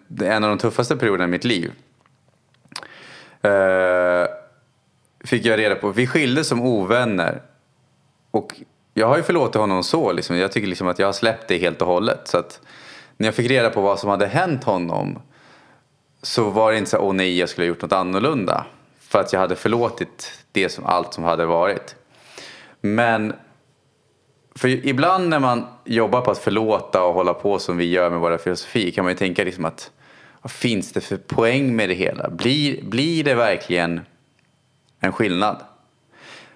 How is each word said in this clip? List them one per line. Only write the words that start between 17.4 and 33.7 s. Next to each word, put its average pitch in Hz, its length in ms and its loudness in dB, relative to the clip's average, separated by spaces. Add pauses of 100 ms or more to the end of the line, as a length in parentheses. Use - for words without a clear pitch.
skulle 87 160 -2
ha - 20 2
gjort 85 140 -4
något 85 120 -2
annorlunda." 98 720 0 (340)
För - 200 0
att 92 140 0
jag 95 60 4
hade 90 160 0
förlåtit - 960 -4
det 95 180 0
som, - 160 -10
allt 87 280 0
som 82 100 -8
hade 82 220 2
varit. 85 500 0 (880)
Men 110 520 0 (1200)
för - 120 0
ibland 139 640 2
när 156 100 2
man 123 280 0 (180)
jobbar 113 360 2
på 110 100 2
att 95 60 0
förlåta 101 680 0
och 87 100 4
hålla 87 200 2
på 98 260 -2
som 90 180 -4
vi 87 80 0
gör 87 240 2
med 85 100 -2
våra 85 180 0
filosofier 90 540 -4
kan 87 140 -2
man 90 60 0
ju 90 60 -4
tänka 95 260 -2
liksom 87 220 -6
att, - 260 -8 (500)
vad 131 100 -12
finns 113 420 -2
det 95 80 -4
för - 160 -6
poäng 120 580 0
med 104 140 0
det 90 60 0
hela? - 340 -2
Blir, 135 540 -2
blir 147 400 -2
det 139 120 2
verkligen 87 640 0 (960)